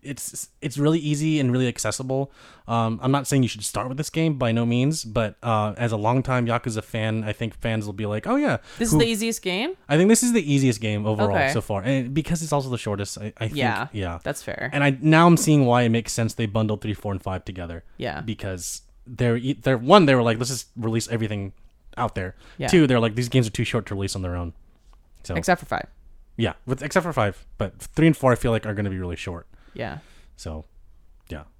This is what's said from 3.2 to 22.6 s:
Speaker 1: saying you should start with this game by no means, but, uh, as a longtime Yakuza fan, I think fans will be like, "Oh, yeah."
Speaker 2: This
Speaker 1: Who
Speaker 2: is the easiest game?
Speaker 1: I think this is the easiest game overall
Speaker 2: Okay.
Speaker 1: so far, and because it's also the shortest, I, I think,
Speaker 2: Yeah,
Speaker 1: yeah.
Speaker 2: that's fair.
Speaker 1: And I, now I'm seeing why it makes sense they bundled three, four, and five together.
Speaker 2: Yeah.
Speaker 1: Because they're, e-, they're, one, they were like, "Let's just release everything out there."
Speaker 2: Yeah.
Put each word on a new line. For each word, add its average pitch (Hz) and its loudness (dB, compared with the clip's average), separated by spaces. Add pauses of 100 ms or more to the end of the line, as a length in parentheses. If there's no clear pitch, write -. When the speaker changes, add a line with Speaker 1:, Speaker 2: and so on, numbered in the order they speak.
Speaker 1:
saying 135 4
you 110 2
should 107 -10
start 117 -4
with 131 -8
this 151 -6
game 160 0
by 120 2
no 117 2
means, 131 0
but, 110 -2
uh, 107 0
as 120 -2
a 113 -2
longtime 123 0
Yakuza 117 -2
fan, 110 -4
I 107 -4
think 110 -6
fans 110 -4
will 104 -10
be 104 -6
like, 104 -4
"Oh, 240 0
yeah." 254 0 (220)
Speaker 2:
This 220 0
Speaker 1:
Who 156 6
Speaker 2:
is 233 6
the 233 2
easiest 226 -2
game? 214 -2 (120)
Speaker 1:
I 147 2
think 185 6
this 226 6
is 240 2
the 165 2
easiest 131 4
game 104 -2
overall 104 0
Speaker 2:
Okay. 135 0
Speaker 1:
so 120 0
far, 98 -4
and 131 -2
because 156 -2
it's 156 -4
also 135 -2
the 123 -4
shortest, 101 -6
I, 104 -10
I 110 -6
think, 107 -6
Speaker 2:
Yeah, 120 -2
Speaker 1:
yeah. 90 -6
Speaker 2:
that's - -6
fair. - -8
Speaker 1:
And 143 0
I, 139 2
now 160 8
I'm 170 8
seeing 151 4
why 120 4
it 117 4
makes 113 0
sense 113 -2
they 117 -2
bundled 107 -2
three, 107 -4
four, - -8
and 95 -6
five 95 -8
together. 85 -12 (140)
Speaker 2:
Yeah. 80 -6
Speaker 1:
Because 95 -8 (240)
they're, 120 0
e-, 131 -2
they're, 131 2
one, 160 8
they 139 6
were 123 2
like, 117 2
"Let's 123 -4
just 127 -8 (100)
release 113 -2
everything 104 -4 (440)
out 117 -4
there." 92 -8 (220)
Speaker 2:
Yeah. 139 -4